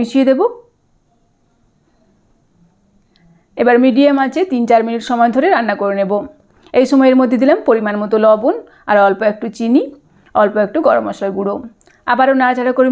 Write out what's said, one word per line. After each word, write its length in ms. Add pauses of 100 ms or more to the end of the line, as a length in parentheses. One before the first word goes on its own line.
মিশিয়ে 280
দেব। 120 (3250)
এবার 280
মিডিয়াম 400
আঁচে 160 (120)
তিন 180
চার 160
মিনিট 240
সময় 260
ধরে 180
রান্না 260
করে 200
নেব। 120 (640)
এই 160
সময়ের 300
মধ্যে 220
দিলাম 160 (100)
পরিমাণ 340
মতো 220
লবণ 300 (320)
আর 100 (100)
অল্প 140 (120)
একটু 140 (100)
চিনি, 260 (520)
অল্প 200 (120)
একটু 200
গরম 200
মশলার 300
গুঁড়ো। 180 (520)
আবারও 340
নাড়াচাড়া 380
করে 140